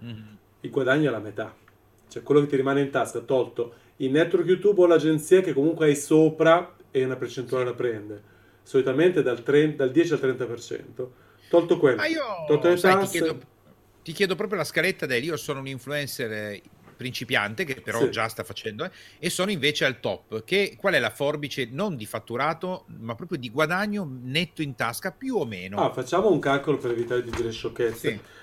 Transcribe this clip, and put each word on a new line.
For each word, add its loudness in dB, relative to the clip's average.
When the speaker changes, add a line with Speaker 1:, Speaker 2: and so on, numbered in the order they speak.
Speaker 1:
Mhm. -16
Speaker 2:
Il -12
guadagno 2
è 2
la -4
metà. -10
Cioè, -12
quello 6
che 0
ti 0
rimane 2
in 0
tasca, -2
tolto -2
il -2
network 2
YouTube 4
o 10
l'agenzia 6
che -2
comunque 2
hai 6
sopra 4
e 2
una -2
percentuale -4
Speaker 1:
Sì. -2
Speaker 2:
la -8
prende. -6
Solitamente 2
dal 0
trenta, 2
dal 0
dieci 4
al 0
trenta -2
per -8
cento. -12
Tolto 4
quello, 4
Speaker 1:
Ma 0
io, 0
Speaker 2:
tolto 2
le 6
Speaker 1:
sai, 4
ti 4
Speaker 2:
tasse. -2
Speaker 1:
chiedo, -2
ti -12
chiedo 0
proprio -4
la -2
scaletta, -2
Dale. 0
Io -4
sono -8
un -10
influencer, -8
eh, -8
principiante, -2
che -8
però -4
Speaker 2:
Sì. 2
Speaker 1:
già -2
sta -8
facendo, -10
eh, -10
e -6
sono -2
invece 0
al -2
top. -6
Che, -2
qual 0
è 4
la 0
forbice -4
non -4
di -10
fatturato, -6
ma -8
proprio -10
di -12
guadagno -2
netto -4
in -6
tasca, -4
più -6
o 0
meno? -6
Speaker 2:
Ah, 2
facciamo 2
un 4
calcolo 0
per -4
evitare -2
di -12
dire -4
sciocchezze. -4
Speaker 1:
Sì. -8